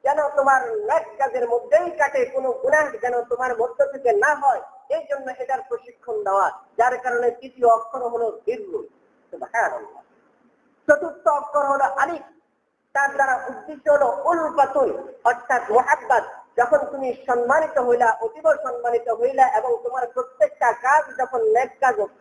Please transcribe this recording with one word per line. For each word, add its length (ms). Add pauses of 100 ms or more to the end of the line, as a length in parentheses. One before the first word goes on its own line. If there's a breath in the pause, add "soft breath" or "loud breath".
যেন 240
তোমার 480
নেক 420
কাজের 300
মধ্যেই 420
কাটে, 340
কোনো 280
গুনাহ 500
যেন 200
তোমার 360
মধ্য 280
থেকে 260
না 220
হয়, 260 (280)
এই 220
জন্য 280
এটার 200 (100)
প্রশিক্ষণ 560
দেওয়া, 260 (280)
যার 200
কারণে 320
তৃতীয় 380
অক্ষর 400
হলো 380
বীররুন। 400 (440)
সুবহানাল্লাহ। 720 (880)
চতুর্থ 380
অক্ষর 380
হলো 180
আলিফ, 380 (680)
তার 200
দ্বারা 360
উদ্দেশ্য 420
হলো 340
উলফাতুন, 880 (120)
অর্থাৎ 460
মোহাব্বত। 520 (360)
যখন 200
তুমি 480
সম্মানিত 520
হইলা, 420
অতীব 340
সম্মানিত 540
হইলা 400
এবং 340
তোমার 240
প্রত্যেকটা 680
কাজ 460
যখন 240
নেক 380
কাজ 200 (200)